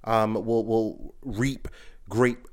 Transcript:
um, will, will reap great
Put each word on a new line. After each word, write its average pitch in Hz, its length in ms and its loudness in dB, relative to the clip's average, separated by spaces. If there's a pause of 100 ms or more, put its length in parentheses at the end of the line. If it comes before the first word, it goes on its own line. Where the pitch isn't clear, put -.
um, 110 300 2
will, 113 320 0
will 110 560 0
reap 127 460 -4 (420)
great 120 440 2